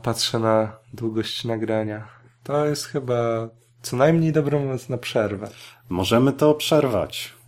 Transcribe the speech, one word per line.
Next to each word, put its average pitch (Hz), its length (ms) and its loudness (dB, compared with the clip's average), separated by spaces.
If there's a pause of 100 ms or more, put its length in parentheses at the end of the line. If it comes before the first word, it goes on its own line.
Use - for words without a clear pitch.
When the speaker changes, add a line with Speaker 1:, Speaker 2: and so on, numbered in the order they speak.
Speaker 1:
patrzę 117 360 -2
na 110 320 4 (220)
długość 110 500 -4
nagrania. 110 640 -4 (360)
To 147 220 -2
jest 147 200 -4
chyba 120 640 -2 (320)
co - 160 -6
najmniej 160 340 4
dobry 147 280 2
moment 135 300 -4
na 127 80 -2
przerwę. 104 520 -2 (400)
Speaker 2:
Możemy 113 440 2
to 151 200 4
przerwać. 135 800 0 (140)